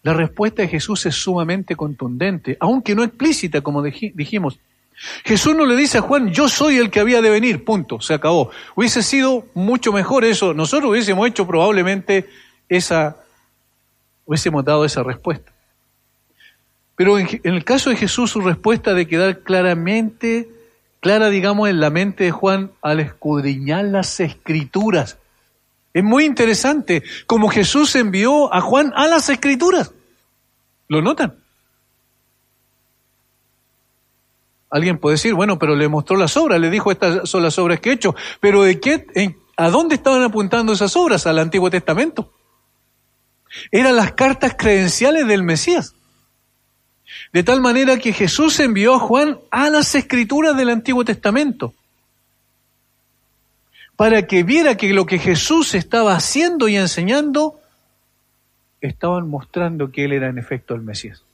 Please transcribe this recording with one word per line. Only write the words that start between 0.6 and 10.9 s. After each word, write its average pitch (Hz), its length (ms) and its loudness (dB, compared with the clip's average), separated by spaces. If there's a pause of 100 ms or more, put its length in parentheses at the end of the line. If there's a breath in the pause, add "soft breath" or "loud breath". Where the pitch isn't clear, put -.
de 175 60 -2
Jesús 165 360 -6
es 156 100 -4
sumamente 180 600 -4
contundente, 147 800 -6
aunque 220 360 -2
no 226 80 0
explícita, 226 580 -2
como 143 220 -4
dij-, 147 320 -8
dijimos. 151 440 -6 (640 loud breath)
Jesús 294 320 2
no 311 100 2
le 240 80 2
dice 269 240 0
a 196 40 2
Juan, 254 280 0
"Yo 262 180 2
soy 277 280 2
el 233 120 2
que 208 120 0
había 233 200 2
de 226 80 4
venir, 214 360 0
punto, 160 360 -4
se - 140 -2
acabó". 151 380 0 (240 loud breath)
Hubiese 226 260 0
sido 262 420 0 (100)
mucho 220 380 -2
mejor 214 320 0
eso, 196 300 0
nosotros 233 360 0